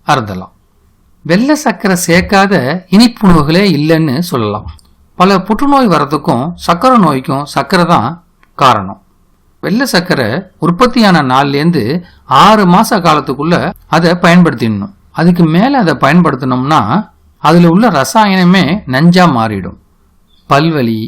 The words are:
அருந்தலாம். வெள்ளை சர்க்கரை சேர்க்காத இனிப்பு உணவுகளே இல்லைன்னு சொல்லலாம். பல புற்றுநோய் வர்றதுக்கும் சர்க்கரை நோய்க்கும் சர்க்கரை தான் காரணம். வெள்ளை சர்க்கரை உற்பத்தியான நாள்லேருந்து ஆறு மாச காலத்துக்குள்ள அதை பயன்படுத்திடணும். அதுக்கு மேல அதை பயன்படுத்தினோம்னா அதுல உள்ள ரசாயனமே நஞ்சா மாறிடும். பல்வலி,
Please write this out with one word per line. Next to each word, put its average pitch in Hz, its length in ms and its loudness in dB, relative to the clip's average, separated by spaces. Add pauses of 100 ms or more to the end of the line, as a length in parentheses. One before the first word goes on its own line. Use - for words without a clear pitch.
அருந்தலாம். 104 480 -6 (680)
வெள்ளை 233 320 0
சர்க்கரை 202 420 -4
சேர்க்காத 190 560 0 (340)
இனிப்பு 233 340 2
உணவுகளே 165 480 2
இல்லைன்னு 156 520 0
சொல்லலாம். 110 460 -6 (500)
பல 185 120 2 (100)
புற்றுநோய் 247 520 0
வர்றதுக்கும் 143 520 -2 (140)
சர்க்கரை 240 400 0
நோய்க்கும் 143 480 -2
சர்க்கரை 170 400 -2
தான் 139 240 0 (480)
காரணம். 104 420 -2 (640)
வெள்ளை 220 240 -2
சர்க்கரை 156 420 -2 (300)
உற்பத்தியான 180 640 2
நாள்லேருந்து 139 600 0 (540)
ஆறு 208 280 6
மாச 196 340 2
காலத்துக்குள்ள 151 580 -2 (320)
அதை 165 260 0
பயன்படுத்திடணும். 143 800 0 (180)
அதுக்கு 175 340 0
மேல 185 320 0
அதை 165 180 0
பயன்படுத்தினோம்னா 135 880 0 (600)
அதுல 170 280 4
உள்ள 202 200 2
ரசாயனமே 185 720 2 (240)
நஞ்சா 175 420 2
மாறிடும். 110 500 -4 (720)
பல்வலி, 139 580 -2